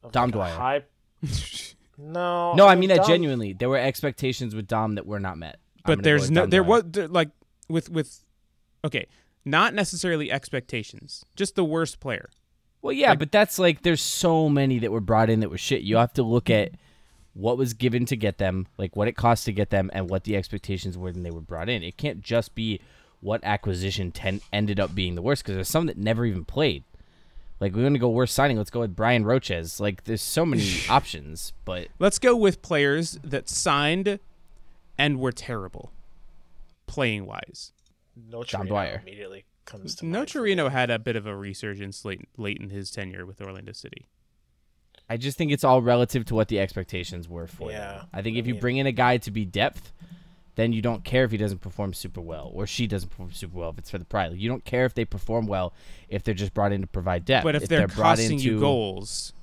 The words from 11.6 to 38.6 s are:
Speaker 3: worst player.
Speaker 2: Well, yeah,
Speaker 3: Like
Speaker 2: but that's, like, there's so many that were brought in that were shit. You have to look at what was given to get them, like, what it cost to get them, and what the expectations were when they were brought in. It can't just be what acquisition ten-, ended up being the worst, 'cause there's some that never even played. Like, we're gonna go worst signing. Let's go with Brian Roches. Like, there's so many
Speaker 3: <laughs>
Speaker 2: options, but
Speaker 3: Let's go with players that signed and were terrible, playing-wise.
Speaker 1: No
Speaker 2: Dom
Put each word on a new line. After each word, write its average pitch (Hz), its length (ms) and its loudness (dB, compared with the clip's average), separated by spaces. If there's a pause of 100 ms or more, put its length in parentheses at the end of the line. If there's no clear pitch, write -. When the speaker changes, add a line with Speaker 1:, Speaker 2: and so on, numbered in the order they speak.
Speaker 3:
worst 160 360 -2
player. - 300 -8 (500)
Speaker 2:
Well, - 120 -2
yeah, 269 180 6
Speaker 3:
Like 170 80 8
Speaker 2:
but 151 140 -2
that's, 208 260 4
like, 175 240 4
there's 170 200 4
so 160 460 2
many 139 300 4
that 110 140 0
were 113 80 0
brought 110 300 4
in 110 100 6
that 101 100 0
were 90 80 -6
shit. - 240 0
You 104 140 2
have 120 180 4
to 135 80 2
look 117 260 2
at 107 240 4 (640)
what 117 240 2
was 123 160 2
given 120 320 2
to 131 100 -2
get 104 220 -2
them, 95 280 0 (120)
like, 95 180 -6
what 123 120 2
it 120 80 -4
cost 117 300 2
to 113 60 -4
get 98 180 0
them, 95 220 2
and 95 160 -4
what 95 160 -2
the 107 120 -2
expectations 95 600 -6
were 90 160 -8
when 90 100 -8
they 85 80 -8
were 82 100 -10
brought 85 280 -8
in. 117 140 -2
It 90 160 -10
can't 131 240 -6
just 117 320 -2
be 110 260 -4 (400)
what 107 240 -4
acquisition 95 680 -2
ten-, 98 280 -4 (120)
ended 104 280 0
up 87 140 -2
being 90 220 -2
the 87 60 -8
worst, 135 220 -2
'cause 101 100 -6
there's 92 140 -4
some 160 180 2
that 127 120 -6
never 113 260 0
even 92 200 -2
played. 123 400 -2 (720)
Like, 98 160 -2
we're 113 100 2
gonna 143 140 4
go 120 120 2
worst 120 240 2
signing. 135 240 2
Let's 104 100 -2
go 120 120 -6
with 107 140 -4
Brian 113 300 4
Roches. 101 560 0
Like, 101 240 -4
there's 110 160 -2
so - 240 0
many 104 360 0
Speaker 3:
<laughs> - 100 -4
Speaker 2:
options, 80 640 -2 (100)
but 90 240 -8 (100)
Speaker 3:
Let's 196 200 4
go 247 180 6
with 202 240 4
players 147 520 0 (120)
that 147 240 -6
signed 175 720 0 (800)
and 143 200 2
were 127 140 0
terrible, - 580 -10 (960)
playing-wise. - 840 -4 (580)
Speaker 1:
No 117 120 -10
Speaker 2:
Dom 107 180 -8